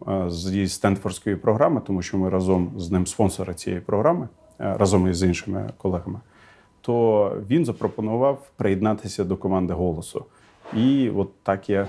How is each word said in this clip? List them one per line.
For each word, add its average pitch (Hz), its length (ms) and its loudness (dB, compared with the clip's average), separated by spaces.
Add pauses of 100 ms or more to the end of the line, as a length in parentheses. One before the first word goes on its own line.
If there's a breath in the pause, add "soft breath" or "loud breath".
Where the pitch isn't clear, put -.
е, 92 220 -2
зі 95 380 -2
Стенфордської 98 680 -2
програми, 120 520 2
тому 95 140 -2
що 98 160 -4
ми 95 120 2
разом 92 480 2
з 87 140 -6
ним 90 160 2
спонсори 92 460 -2
цієї 90 280 -6
програми, 131 460 0 (320)
е, 98 180 -2
разом 92 300 4
із 90 160 0
іншими 98 540 -2
колегами, 92 420 -4 (600 soft breath)
то 113 480 4 (200)
він 156 160 4
запропонував 117 920 -2
приєднатися 101 680 0
до 90 140 -2
команди 92 360 0
"Голосу". 85 520 -4 (480 soft breath)
І 127 360 2
от 98 200 -2 (140)
так 98 260 -2
і 98 200 2